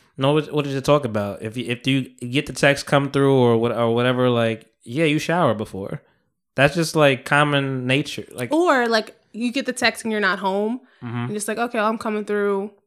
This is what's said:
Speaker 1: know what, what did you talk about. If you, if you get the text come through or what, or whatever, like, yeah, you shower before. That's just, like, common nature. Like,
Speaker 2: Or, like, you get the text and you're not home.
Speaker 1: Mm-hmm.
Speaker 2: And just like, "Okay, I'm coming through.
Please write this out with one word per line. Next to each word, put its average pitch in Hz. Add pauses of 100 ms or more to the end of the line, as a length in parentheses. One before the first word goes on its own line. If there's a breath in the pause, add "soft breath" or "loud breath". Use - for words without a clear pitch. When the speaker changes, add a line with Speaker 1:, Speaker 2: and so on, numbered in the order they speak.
(180 soft breath)
Speaker 1:
know 135
what, 147
what 147
did 139
you 135
talk 143
about. 104
If 110
you, 127
if 120
you 135
get 127
the 139
text 139
come 139
through 139
or 120
what, 117
or 117
whatever, 127
like, 113 (120)
yeah, 143
you 151
shower 165
before. 104 (540)
That's 143
just, 165
like, 139
common 139
nature. 135
Like, 123
Speaker 2:
Or, 294
like, 220 (160)
you 233
get 277
the 254
text 233
and 226
you're 214
not 190
home. 202 (220 soft breath)
Speaker 1:
Mm-hmm. 120
Speaker 2:
And 120
just 208
like, 214
"Okay, 240
I'm 220
coming 214
through. 202 (160)